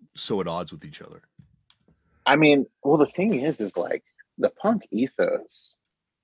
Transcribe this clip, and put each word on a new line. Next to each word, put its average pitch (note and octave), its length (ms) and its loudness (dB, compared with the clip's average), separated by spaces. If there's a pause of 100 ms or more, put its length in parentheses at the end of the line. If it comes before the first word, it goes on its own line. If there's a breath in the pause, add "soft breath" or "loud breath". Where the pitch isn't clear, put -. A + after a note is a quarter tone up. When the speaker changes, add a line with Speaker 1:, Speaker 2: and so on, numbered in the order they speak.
(160)
Speaker 1:
so G#2 240 -4
at F2 80 -4
odds E2+ 240 -8
with D#2+ 120 -18
each D2+ 160 -18
other. - 220 -20 (1040)
Speaker 2:
I C3 80 6
mean, D3 320 6 (160)
well, C#3+ 140 4
the D3 100 4
thing F3 380 -2
is, D3+ 160 -4
is, G2+ 160 -6
like, - 260 -4 (340)
the - 140 0
punk - 400 -2
ethos - 880 -4 (480)